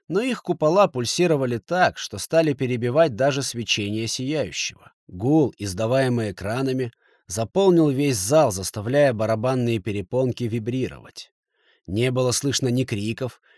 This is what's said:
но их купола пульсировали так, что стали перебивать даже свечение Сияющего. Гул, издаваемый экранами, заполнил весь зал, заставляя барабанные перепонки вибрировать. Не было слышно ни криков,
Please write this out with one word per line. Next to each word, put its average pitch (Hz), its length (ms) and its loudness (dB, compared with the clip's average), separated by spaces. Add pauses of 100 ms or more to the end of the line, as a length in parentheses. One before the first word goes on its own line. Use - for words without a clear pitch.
но 180 140 0
их 254 200 -2
купола 180 460 2
пульсировали 131 680 0
так, 175 400 0
что - 200 -10
стали 160 360 2
перебивать 123 600 0
даже 135 280 0
свечение 110 640 -4
Сияющего. - 840 -6 (140)
Гул, 123 500 2
издаваемый 113 760 -2
экранами, 127 600 -4 (340)
заполнил 160 640 4
весь 139 280 0
зал, 123 340 4
заставляя 113 640 0
барабанные 113 680 0
перепонки 117 680 -2
вибрировать. 110 840 -6 (560)
Не 117 240 0
было 127 200 0
слышно 135 380 -2
ни 123 160 0
криков, 113 560 -6 (160)